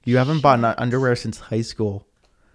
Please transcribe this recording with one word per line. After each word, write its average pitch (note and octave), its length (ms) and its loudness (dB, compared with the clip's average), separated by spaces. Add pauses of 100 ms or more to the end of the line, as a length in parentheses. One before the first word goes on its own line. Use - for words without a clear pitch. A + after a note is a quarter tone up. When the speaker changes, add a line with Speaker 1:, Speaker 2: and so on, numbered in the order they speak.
Speaker 1:
You B2 140 2
haven't C#3+ 220 0
bought C3 200 4
Speaker 2:
Shit. A2+ 180 0
Speaker 1:
underwear B2 380 0
since A2+ 220 -8
high A2+ 240 -6
school. G#2 440 -6 (480)